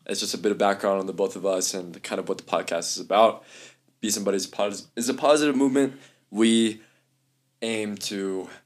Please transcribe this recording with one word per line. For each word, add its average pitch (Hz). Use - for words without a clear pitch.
It's 101
just 104
a 117
bit 110
of 101
background 98
on 95
the 95
both 95
of 90
us 95
and 90
kind 101
of 87
what 92
the -
podcast -
is 92
about. 107
Be 110
Somebody 101
is 92
pos-, 101
is 120
a -
positive 147
movement. 135
We 113
aim 107
to 95